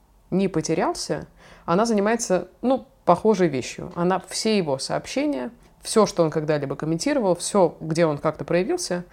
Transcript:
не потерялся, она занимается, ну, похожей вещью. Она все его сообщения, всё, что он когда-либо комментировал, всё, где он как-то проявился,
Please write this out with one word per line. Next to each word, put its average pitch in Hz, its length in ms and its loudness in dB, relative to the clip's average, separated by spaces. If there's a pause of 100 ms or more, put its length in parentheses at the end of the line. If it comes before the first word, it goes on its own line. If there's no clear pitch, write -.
(320)
не 190 160 2
потерялся, 170 800 -2 (380)
она 190 200 2
занимается, 214 640 0 (140)
ну, 240 240 0 (200)
похожей 180 420 4
вещью. 147 480 -6
Она 180 320 0
все 220 300 -2
его 151 220 0
сообщения, 254 720 -4 (300)
всё, - 260 2
что 175 160 0
он 156 80 2
когда-либо 151 440 -2
комментировал, 175 600 0
всё, 175 460 2
где 160 240 0
он 147 120 0
как-то 151 280 -2
проявился, 185 680 -2